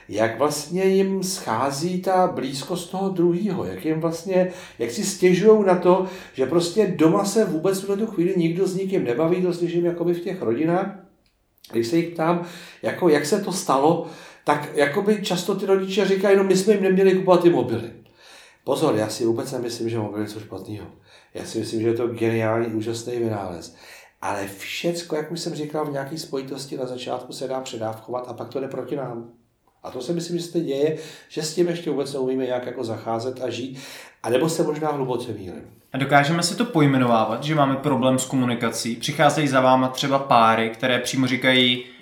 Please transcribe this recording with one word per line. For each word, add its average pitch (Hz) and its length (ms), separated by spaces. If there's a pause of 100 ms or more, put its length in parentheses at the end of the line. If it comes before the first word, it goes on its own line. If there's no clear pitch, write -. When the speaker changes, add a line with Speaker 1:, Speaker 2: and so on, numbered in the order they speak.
Speaker 1:
Jak 113 280
vlastně 151 460
jim 190 400
schází 143 800
ta 185 260
blízkost 139 640
toho 190 180
druhýho, 175 560
jak 92 200
jim 156 140
vlastně, 180 520 (280)
jak 117 120
si 208 120
stěžujou 185 600
na 185 120
to, 180 320 (260)
že 131 120
prostě 175 420
doma 170 380
se 214 200
vůbec 175 380
v 202 140
tu 220 100
chvíli 180 300
nikdo 170 300
s 185 80
nikým 190 280
nebaví, 160 380
to 180 120
slyším 170 320
jakoby 170 280
v 170 80
těch - 200
rodinách. 160 460 (840)
Když 117 160
se 165 100
jich 165 160
ptám, 170 320 (360)
jako, 165 280
jak 147 160
se 208 160
to 196 100
stalo, 147 560 (360)
tak 147 320
jakoby 196 460
často 185 340
ty - 100
rodiče 190 400
říkají: 196 320
„No, 196 60
my 190 120
jsme 208 180
jim 190 100
neměli 190 320
kupovat 180 260
ty 170 80
mobily.“ 117 420 (720)
Pozor, 135 320
já 107 140
si - 160
vůbec 117 260
nemyslím, 117 380
že 113 100
mobil 104 200
je 107 60
něco 110 140
špatného. 95 480 (460)
Já - 120
si - 140
myslím, 110 220
že 117 60
je 117 60
to 117 140
geniální, 113 600
úžasný 113 500
vynález. 95 580 (460)
Ale 98 260 (100)
všecko, - 580
jak 151 160
už 170 80
jsem 160 160
říkal, 151 300
v 143 60
nějaké 139 260
spojitosti 135 600
na 131 80
začátku 127 480
se 135 140
dá 131 140
předávkovat 117 640
a 123 60
pak 113 160
to 139 100
jde 131 80
proti 131 280
nám. 120 340 (540)
A - 80
to 127 100
si 170 120
myslím, 170 240
že 165 60
se - 160
děje, 147 380 (320)
že 156 140
s - 120
tím 175 120
ještě 165 220
vůbec 139 240
neumíme 131 320
nějak 123 200
jako 131 180
zacházet 117 600
a 127 60
žít, 117 300 (440)
anebo 127 260
se 170 140
možná 151 280
hluboce 123 400
mýlím. 90 300 (320)
Speaker 2:
A 135 40
dokážeme 143 460
si - 120
to 240 100
pojmenovávat, 131 760
že 151 120
máme 135 200
problém 131 440
s - 60
komunikací? 117 720
Přicházejí 151 520
za 131 140
váma 127 260
třeba 135 320
páry, 113 500
které 123 300
přímo 127 280
říkají: 127 580 (160)